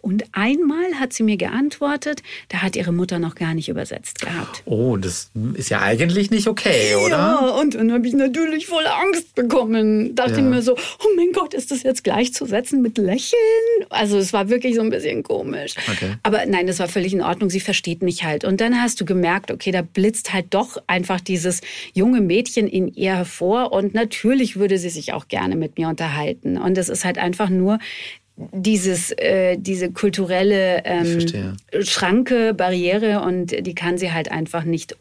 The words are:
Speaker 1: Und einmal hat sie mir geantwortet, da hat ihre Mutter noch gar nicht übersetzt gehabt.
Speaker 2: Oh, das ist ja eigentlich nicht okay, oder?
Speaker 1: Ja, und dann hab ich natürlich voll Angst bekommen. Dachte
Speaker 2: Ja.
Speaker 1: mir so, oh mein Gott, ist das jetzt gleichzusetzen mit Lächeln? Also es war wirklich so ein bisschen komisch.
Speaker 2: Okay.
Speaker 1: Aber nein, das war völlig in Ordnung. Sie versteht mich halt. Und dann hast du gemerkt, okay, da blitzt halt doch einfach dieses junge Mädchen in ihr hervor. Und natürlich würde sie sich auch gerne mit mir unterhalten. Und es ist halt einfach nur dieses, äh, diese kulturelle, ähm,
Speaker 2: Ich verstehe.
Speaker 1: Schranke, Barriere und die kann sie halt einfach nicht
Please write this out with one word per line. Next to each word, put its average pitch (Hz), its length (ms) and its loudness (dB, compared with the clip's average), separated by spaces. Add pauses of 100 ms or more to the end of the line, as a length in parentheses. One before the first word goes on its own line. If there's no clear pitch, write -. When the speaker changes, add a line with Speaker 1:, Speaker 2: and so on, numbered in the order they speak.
Speaker 1:
Und 202 300 -2
einmal 302 680 2
hat 262 140 -4
sie - 100 -4
mir 214 140 2
geantwortet, 285 840 -2 (240)
da 180 160 -4
hat 190 140 -2
ihre 175 160 -2
Mutter 180 260 -2
noch 165 160 -4
gar 165 180 -4
nicht 160 160 -4
übersetzt - 520 -8
gehabt. - 440 -8
Speaker 2:
Oh, 120 320 2
das 92 320 -6 (240)
ist - 160 -6
ja 104 120 0
eigentlich 170 500 2
nicht 214 160 2
okay, 127 480 2
oder? 101 220 4
Speaker 1:
Ja, 226 220 4 (200)
und 294 160 2
dann 226 160 2
hab 240 140 2
ich 240 80 -2
natürlich 311 540 2
voll 311 200 0
Angst 339 480 0
bekommen. 226 800 2
Dachte 247 220 2
Speaker 2:
Ja. 285 40 4
Speaker 1:
mir 247 220 4
so, 247 120 4
oh - 320 -4 (100)
mein 349 160 4
Gott, - 200 0
ist - 180 -6
das 254 120 -4
jetzt 262 200 0
gleichzusetzen 247 760 0
mit 226 160 0
Lächeln? 220 420 2 (500)
Also 208 280 2
es 190 160 0
war 196 160 2
wirklich 247 260 2
so 233 60 2
ein 220 80 2
bisschen 151 340 -2
komisch. - 520 -4 (160)
Speaker 2:
Okay. 95 320 -4
Speaker 1:
Aber 208 240 2
nein, 180 180 2
das 180 140 -2
war 180 80 0
völlig 185 260 -2
in 190 80 2
Ordnung. 175 300 0
Sie 190 80 -2
versteht 175 420 -4
mich 180 220 -2
halt. 156 220 -2
Und 190 160 0
dann 240 200 2
hast 240 200 -2
du 190 40 -2
gemerkt, 180 460 0
okay, - 200 -4
da 180 120 0
blitzt 196 500 -2
halt 185 180 -2
doch 233 260 0 (100)
einfach 180 340 0
dieses 175 400 -2 (320)
junge 233 280 4
Mädchen 214 460 2
in 185 200 0
ihr 190 300 -2
hervor. 185 560 0
Und 196 200 0
natürlich 226 600 0
würde 196 240 2
sie 175 100 -4
sich 165 240 -8
auch - 140 -8
gerne 185 300 -2
mit 160 200 -4
mir 165 120 0
unterhalten. 151 680 -4
Und 185 200 0
es 180 100 0
ist - 160 -4
halt 180 140 -2
einfach 180 320 -2
nur 190 300 2 (720)
dieses, 190 580 0
äh, 185 460 2
diese 185 340 -4
kulturelle, 190 920 2
ähm, 175 200 0
Speaker 2:
Ich 170 60 2
verstehe. 165 420 -2 (280)
Speaker 1:
Schranke, 226 720 2
Barriere 185 680 0
und 180 260 -2 (180)
die 180 100 -6
kann 175 220 -2
sie 180 160 -2
halt 156 180 -4
einfach 160 320 -4
nicht 165 380 -4